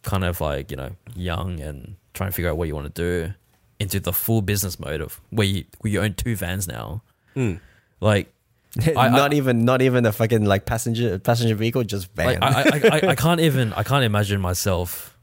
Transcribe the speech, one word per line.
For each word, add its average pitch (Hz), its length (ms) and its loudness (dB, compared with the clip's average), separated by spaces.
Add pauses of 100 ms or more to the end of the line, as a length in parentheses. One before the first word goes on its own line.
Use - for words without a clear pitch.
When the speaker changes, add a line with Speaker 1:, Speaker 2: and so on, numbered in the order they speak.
Speaker 1:
kind 95 200 -2
of, 87 160 -2
like, 73 320 -4
you 69 60 -8
know, 67 140 -10 (220)
young 87 460 -6
and 71 360 -12 (180)
trying 95 160 -4
to 90 60 -8
figure 87 140 -2
out 76 60 -2
what 82 140 -4
you 76 60 -6
wanna 73 140 -8
do 85 440 -4 (480)
into 98 180 -4
the 90 140 -4
full 113 280 0
business 98 380 -4
mode 78 220 -6
of - 180 -12 (100)
where 104 180 0
you, 98 180 -4 (140)
where 107 120 -4
you 95 100 0
own 104 120 0
two 113 240 -4
vans 92 280 -4
now. 58 360 -10 (340)
Speaker 2:
Mm. 113 240 -2 (400)
Speaker 1:
Like, 101 320 2 (240)
Speaker 3:
<laughs> - 400 -2
Speaker 1:
I, 127 140 4
Speaker 3:
Not 143 240 4
Speaker 1:
I - 20 2
Speaker 3:
even, 127 300 2
not 127 160 4
even 123 240 4
a 107 80 2
fucking, 110 320 2
like, 98 200 4
passenger, 113 540 -2
passenger 117 360 2
vehicle, 117 280 0
just 98 320 -6
van. 127 240 0
Speaker 1:
Like, - 20 0
I, 123 60 2
I, 131 160 2
I, 151 440 4
I, - 20 -
I 135 60 2
can't 165 260 2
even, 131 320 2
I 107 100 -4
can't 135 220 2
imagine 104 340 2
myself 90 840 -2